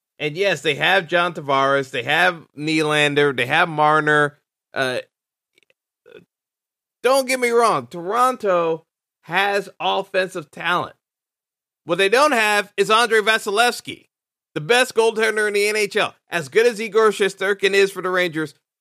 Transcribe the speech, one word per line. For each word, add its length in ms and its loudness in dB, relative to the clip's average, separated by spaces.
and 180 -6
yes, 240 -2
they 140 -2
have 320 0
John 260 0
Tavares, 560 0
they 140 -6
have 520 0
Nylander, 800 0
they 120 -2
have 200 2
Marner. 720 2
Uh, 240 -4
don't 260 2
get 120 -2
me 100 0
wrong, 380 2
Toronto 960 -2
has 480 -2
offensive 720 -4
talent. 440 -4
What 120 -2
they 120 2
don't 240 4
have 440 0
is 140 0
Andrei 300 4
Vasilevskiy, 840 -2
the 60 -6
best 320 0
goaltender 540 0
in 60 -4
the 160 0
N 80 -4
H 180 -4
L. 200 -2
As 200 -6
good 160 2
as 160 0
Igor 300 2
Shesterkin 600 -2
is 180 2
for 100 -12
the 80 -6
Rangers, 440 -4